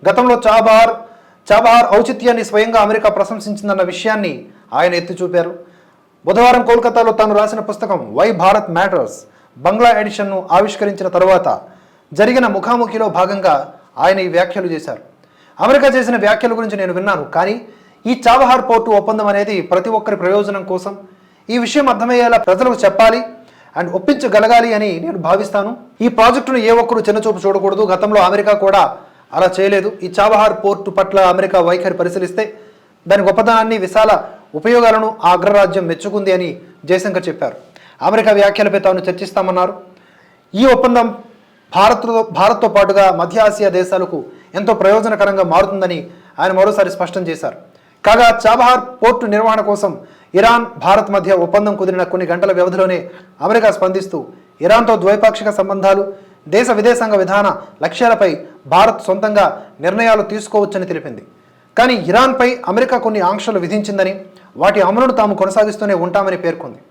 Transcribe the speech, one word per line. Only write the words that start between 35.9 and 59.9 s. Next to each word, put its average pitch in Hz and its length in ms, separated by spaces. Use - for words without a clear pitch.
అని 180 280
జయశంకర్ 185 420
చెప్పారు. 147 280
అమెరికా 214 300
వ్యాఖ్యలపై 202 480
తాను 185 200
చర్చిస్తామన్నారు. 185 720
ఈ 226 100
ఒప్పందం 240 520
భారత్తో, 226 560
భారత్తో 208 360
పాటుగా 196 440
మధ్య 175 300
ఆసియా 208 280
దేశాలకు 180 540
ఎంతో 208 180
ప్రయోజనకరంగా 202 720
మారుతుందని 180 640
ఆయన 180 120
మరోసారి 196 400
స్పష్టం 180 300
చేశారు. 165 340
కాగా, 226 420
చాబహార్ 247 320
పోర్టు 240 460
నిర్వహణ 220 360
కోసం 202 380
ఇరాన్, 233 300
భారత్ 202 320
మధ్య 196 220
ఒప్పందం 202 420
కుదిరిన 185 280
కొన్ని 185 240
గంటల 180 240
వ్యవధిలోనే 185 580
అమెరికా 220 300
స్పందిస్తూ 185 540
ఇరాన్తో 220 340
ద్వైపాక్షిక 208 540
సంబంధాలు, 196 640
దేశ 220 220
విదేశాంగ 226 460
విధాన 190 400
లక్ష్యాలపై 175 540
భారత్ 202 360
సొంతంగా 202 600
నిర్ణయాలు 214 400